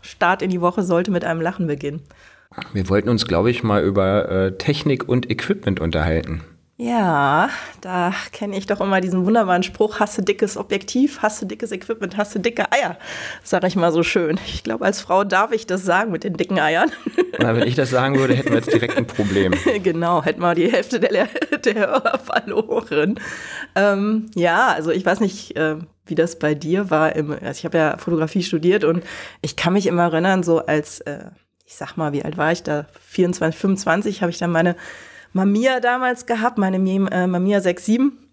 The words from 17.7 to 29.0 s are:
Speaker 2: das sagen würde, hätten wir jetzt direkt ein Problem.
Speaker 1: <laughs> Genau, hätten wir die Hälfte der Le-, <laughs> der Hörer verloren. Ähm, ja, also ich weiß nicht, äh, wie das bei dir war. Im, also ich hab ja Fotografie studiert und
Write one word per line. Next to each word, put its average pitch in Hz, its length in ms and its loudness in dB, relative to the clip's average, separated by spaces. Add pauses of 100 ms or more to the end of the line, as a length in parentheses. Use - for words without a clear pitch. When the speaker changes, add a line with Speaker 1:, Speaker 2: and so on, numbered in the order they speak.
Speaker 2:
das 131 120 2
sagen 135 300 2
würde, 135 160 4
hätten 139 160 0
wir - 80 4
jetzt - 160 -2
direkt - 240 2
ein 240 80 0
Problem. 98 480 2 (140)
Speaker 1:
<laughs> 208 140 0
Genau, 170 400 2
hätten 165 200 -2
wir 175 120 2
die 175 160 2
Hälfte 220 300 0
der - 120 2
Le-, 214 460 0
<laughs> - 60 -10
der 226 120 2
Hörer 226 420 0
verloren. - 1000 -2 (560)
Ähm, 202 600 2
ja, 180 400 4
also 160 160 -2
ich 185 160 0
weiß 190 140 2
nicht, - 360 -4
äh, 156 200 0 (280)
wie 160 100 -8
das 165 240 0
bei 151 160 0
dir 170 360 -2
war. 156 260 2
Im, 151 160 -2
also - 260 -8
ich - 60 -14
hab 156 80 -6
ja 156 240 2
Fotografie 170 460 -2
studiert 180 420 2
und 196 180 2 (380)